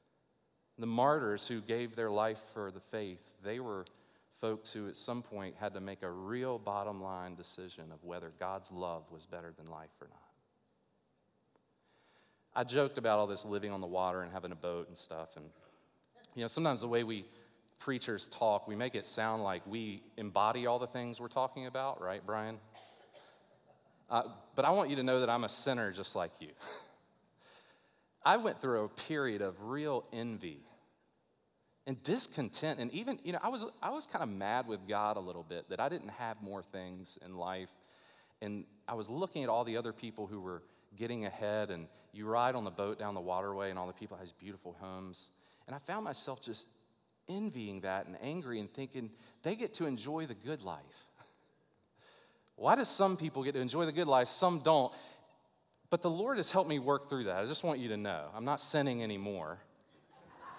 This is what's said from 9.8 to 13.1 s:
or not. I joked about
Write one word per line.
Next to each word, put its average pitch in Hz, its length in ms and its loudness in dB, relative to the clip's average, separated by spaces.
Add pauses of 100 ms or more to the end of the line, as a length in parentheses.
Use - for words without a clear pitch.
or 73 60 -16
not. - 240 -20 (2250)
I 123 80 2
joked 135 340 2
about 110 220 6